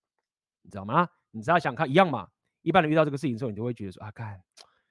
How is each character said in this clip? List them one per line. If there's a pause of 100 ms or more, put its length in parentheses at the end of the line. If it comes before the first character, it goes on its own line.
(600)
你
知
道
吗？ (220)
你
知
道
想
看
一
样
嘛？ (320)
一
般
人
遇
到
这
个
事
情
的
时
候，
你
就
会
觉
得
说
：“啊，
干， (480)